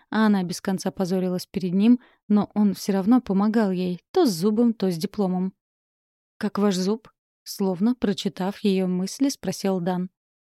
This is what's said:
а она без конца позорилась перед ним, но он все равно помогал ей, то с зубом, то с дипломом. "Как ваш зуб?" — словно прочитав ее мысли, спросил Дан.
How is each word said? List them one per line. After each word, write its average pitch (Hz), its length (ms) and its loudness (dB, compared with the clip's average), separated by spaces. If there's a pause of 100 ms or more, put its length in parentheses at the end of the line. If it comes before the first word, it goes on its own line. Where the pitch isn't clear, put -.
(100)
а 214 160 2
она 202 180 4
без 170 160 -6
конца 185 320 -4
позорилась 180 540 -2
перед 185 280 -4
ним, 226 240 6 (300)
но 208 260 0
он 208 200 2
все - 180 -4
равно 202 280 2
помогал 208 520 0
ей, 180 280 -4 (120)
то 370 120 4
с 240 60 4
зубом, 220 440 2
то - 160 0
с 170 60 -2
дипломом. 185 580 -2 (840)
"Как 208 200 -4
ваш 202 180 2
зуб?" — 185 320 -2 (340)
словно 196 540 0
прочитав 196 640 -4
ее 190 260 2
мысли, 185 420 -2
спросил 190 520 -4
Дан. 180 280 -4 (440)